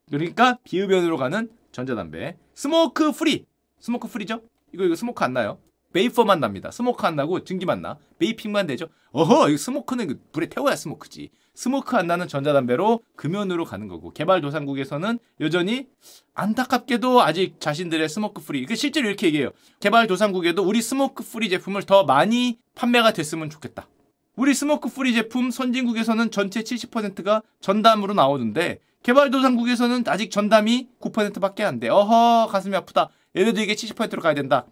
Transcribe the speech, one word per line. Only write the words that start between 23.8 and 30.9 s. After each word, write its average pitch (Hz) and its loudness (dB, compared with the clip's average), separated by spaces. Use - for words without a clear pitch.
우리 269 2
스모크 294 -2
프리 262 -2
제품 240 0
선진국에서는 233 -2
전체 202 -2
칠십 240 -8
퍼센트가 208 -2
전담으로 208 2
나오는데 139 0
개발도상국에서는 247 2
아직 185 -2
전담이 214 2